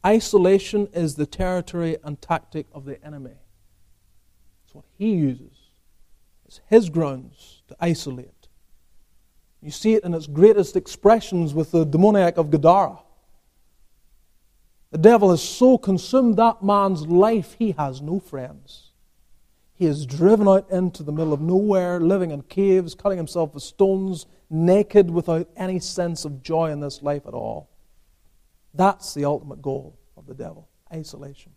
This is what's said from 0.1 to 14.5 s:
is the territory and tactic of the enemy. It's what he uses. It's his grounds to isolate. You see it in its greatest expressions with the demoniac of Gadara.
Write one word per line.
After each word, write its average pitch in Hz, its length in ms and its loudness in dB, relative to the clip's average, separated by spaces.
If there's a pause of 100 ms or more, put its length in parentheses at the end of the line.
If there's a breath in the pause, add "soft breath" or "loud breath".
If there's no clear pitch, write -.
is 160 220 -4
the 147 120 -4
territory 175 760 -6
and 147 180 -12
tactic - 520 -8
of 139 120 -18
the 139 200 -16
enemy. 139 320 -18 (1300)
It's - 100 -20
what 135 100 -20 (140)
he 214 160 0
uses. 135 560 -4 (720)
It's - 220 -20
his 214 240 4
grounds 139 800 -8
to - 120 -20
isolate. 147 680 -8 (1120)
You 151 80 -16
see 220 240 0
it 202 100 0
in 175 80 -4
its 160 140 -6
greatest 190 500 6
expressions 180 760 0
with 156 160 -2
the 165 140 2
demoniac 175 520 4
of 156 140 0
Gadara. 160 480 4 (1900)